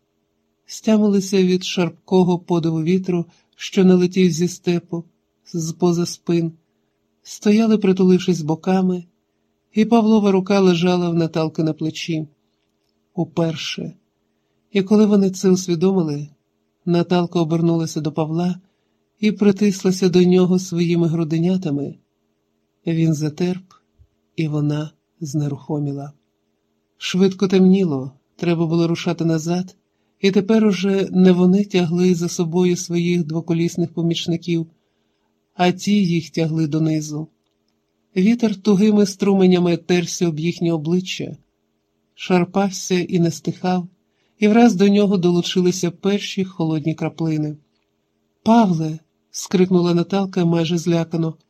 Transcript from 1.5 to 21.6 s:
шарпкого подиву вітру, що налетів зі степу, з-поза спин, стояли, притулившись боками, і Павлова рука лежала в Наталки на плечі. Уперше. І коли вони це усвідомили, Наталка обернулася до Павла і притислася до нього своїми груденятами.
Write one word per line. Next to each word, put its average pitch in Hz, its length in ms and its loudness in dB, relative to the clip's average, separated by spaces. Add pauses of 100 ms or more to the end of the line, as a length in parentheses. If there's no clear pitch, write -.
шарпкого 180 720 0
подиву 165 440 -2
вітру, 180 420 -2 (320)
що - 280 2
налетів 180 460 4
зі 165 180 -2
степу, 170 560 -6 (480)
з-поза 170 540 -2
спин, 170 460 -4 (720)
стояли, 214 560 0
притулившись 185 640 2
боками, 180 640 -2 (680)
і 214 120 2
Павлова 214 480 2
рука 190 280 2
лежала 180 500 2
в 165 40 -2
Наталки 160 480 -2
на 156 100 0
плечі. 156 560 -8 (840)
Уперше. - 800 -6 (800)
І 202 100 0
коли 208 240 4
вони 196 240 2
це 190 200 0
усвідомили, 170 800 0 (560)
Наталка 175 560 0
обернулася 165 600 -2
до 147 120 -6
Павла 165 480 -4 (600)
і 214 120 0
притислася 196 760 0
до 180 140 4
нього 180 360 4
своїми 170 500 0
груденятами. 165 840 -2 (920)